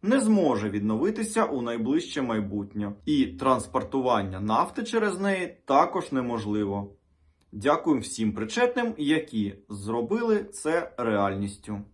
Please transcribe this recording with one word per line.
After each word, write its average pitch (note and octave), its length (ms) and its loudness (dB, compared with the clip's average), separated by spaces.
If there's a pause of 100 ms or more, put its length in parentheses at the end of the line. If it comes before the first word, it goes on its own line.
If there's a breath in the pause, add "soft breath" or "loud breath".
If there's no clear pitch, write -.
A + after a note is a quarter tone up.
не A#3+ 180 4
зможе D#3+ 500 4
відновитися D#3+ 760 0
у C3 160 -2
найближче A#2+ 600 -2
майбутнє. G#2 720 -4 (120)
І C#3+ 200 4
транспортування A2+ 1120 0
нафти A2+ 440 0
через G#3+ 360 0
неї F#3+ 460 -2
також E3 460 4
неможливо. G#2 840 -2 (560)
Дякуємо C#3 500 2
всім G#2+ 320 -2
причетним, A#3 640 0
які C#3 580 -2 (140)
зробили A#2 760 -2
це - 540 -4
реальністю. G2+ 840 -2 (120)